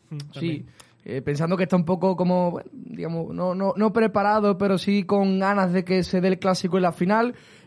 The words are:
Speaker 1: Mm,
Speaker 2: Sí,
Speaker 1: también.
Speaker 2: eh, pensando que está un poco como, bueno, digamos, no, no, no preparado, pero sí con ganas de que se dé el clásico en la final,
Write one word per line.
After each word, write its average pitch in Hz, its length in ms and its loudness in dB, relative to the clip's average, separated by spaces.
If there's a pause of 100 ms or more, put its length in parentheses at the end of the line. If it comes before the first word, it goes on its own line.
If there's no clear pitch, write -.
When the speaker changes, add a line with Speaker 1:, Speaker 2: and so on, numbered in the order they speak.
Speaker 1:
Mm, 156 100 -10
Speaker 2:
Sí, 147 140 -14
Speaker 1:
también. 151 320 -6 (400)
Speaker 2:
eh, 131 160 -8
pensando 165 360 -2
que 185 60 0
está 180 140 0
un 175 80 2
poco 180 320 0
como, 180 340 2
bueno, - 220 -12
digamos, 165 600 -8
no, 180 220 -4
no, 190 200 0
no 208 180 2
preparado, 208 640 2
pero 196 200 2
sí 202 260 0
con 196 360 2
ganas 190 340 2
de 185 120 0
que 185 180 0
se 180 180 0
dé 185 60 2
el 185 120 2
clásico 185 380 0
en 185 60 2
la 170 80 2
final, 220 440 0 (320)